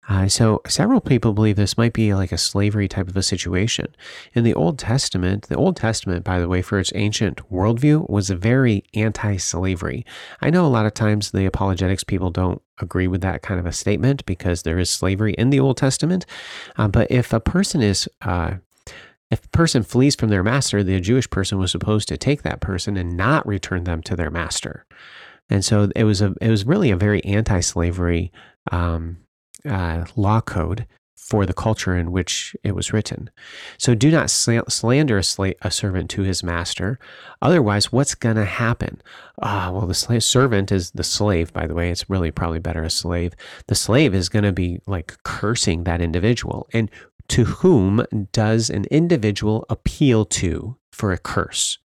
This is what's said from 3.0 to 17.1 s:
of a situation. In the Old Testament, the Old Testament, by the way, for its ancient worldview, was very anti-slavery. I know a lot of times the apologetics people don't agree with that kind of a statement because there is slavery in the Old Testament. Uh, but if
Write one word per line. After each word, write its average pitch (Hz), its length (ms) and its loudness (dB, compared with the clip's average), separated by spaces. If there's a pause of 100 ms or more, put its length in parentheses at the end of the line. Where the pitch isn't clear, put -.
of 92 80 -8
a 95 80 -2
situation. 92 640 -2 (460)
In 117 100 2
the 117 100 4
Old 156 240 0
Testament, 98 720 -2
the - 80 -2
Old 170 220 2
Testament, 92 480 -2
by 92 140 0
the 87 100 0
way, 90 120 0
for 101 160 -2
its 92 160 -2
ancient 104 440 -2 (120)
worldview, 120 600 2
was 101 200 0
very 113 540 2 (100)
anti-slavery. 101 1120 -2 (360)
I - 80 2
know 175 160 4
a - 20 4
lot 113 180 4
of 107 80 0
times 104 380 0
the 95 140 2
apologetics 95 580 0
people 92 280 -2
don't 92 300 0 (180)
agree 92 280 -2
with 90 140 0
that 90 220 -2
kind 92 160 -4
of 87 60 -4
a 87 60 -4
statement 107 540 0
because 87 380 -2
there 82 160 0
is 87 100 0
slavery 98 440 0
in 120 180 2
the 139 80 4
Old 131 180 2
Testament. 160 480 0 (520)
Uh, 107 120 2
but 113 200 2
if 123 220 2